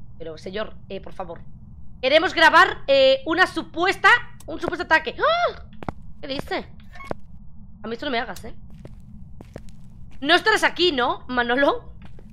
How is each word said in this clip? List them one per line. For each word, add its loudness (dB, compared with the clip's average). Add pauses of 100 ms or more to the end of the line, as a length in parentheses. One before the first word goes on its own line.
(180)
Pero, -10
señor, -8 (140)
eh, -8
por -12
favor. -10 (600)
Queremos 4
grabar, 6
eh, 6
una 4
supuesta, 0 (380)
un -8
supuesto -4
ataque. 2
¡Ah! 2 (580)
¿Qué -10
dice? -4 (1120)
A -6
mí -6
esto -6
no -2
me 2
hagas, -6
¿eh? -10 (1700)
No 2
estarás 4
aquí, 2
¿no, 0
Manolo? 2 (400)